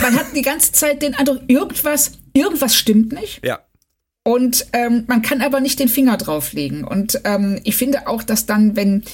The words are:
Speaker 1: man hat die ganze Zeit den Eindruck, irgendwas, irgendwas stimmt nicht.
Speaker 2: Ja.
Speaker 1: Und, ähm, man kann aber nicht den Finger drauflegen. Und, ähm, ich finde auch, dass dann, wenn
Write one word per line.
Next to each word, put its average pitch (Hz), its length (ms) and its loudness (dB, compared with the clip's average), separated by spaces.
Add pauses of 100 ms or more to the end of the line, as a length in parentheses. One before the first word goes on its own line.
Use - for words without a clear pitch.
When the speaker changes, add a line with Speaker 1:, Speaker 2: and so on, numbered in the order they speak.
Speaker 1:
man 240 140 2
hat 311 200 -2
die 285 60 0
ganze 294 300 0
Zeit 294 300 0
den 285 140 -2
Eindruck, 277 320 0
irgendwas, 294 680 0 (200)
irgendwas 285 420 2
stimmt 220 380 4
nicht. - 320 -10
Speaker 2:
Ja. 123 180 -6 (600)
Speaker 1:
Und, 247 500 0
ähm, 240 340 0
man 247 140 2
kann 254 200 -2
aber 277 180 0
nicht 269 200 -2
den 277 80 2
Finger 254 300 4
drauflegen. 147 680 -6
Und, - 420 -4
ähm, 202 380 0
ich 214 120 -2
finde 277 320 0
auch, 220 160 -4
dass 220 240 -2
dann, 214 280 2
wenn 202 280 2 (100)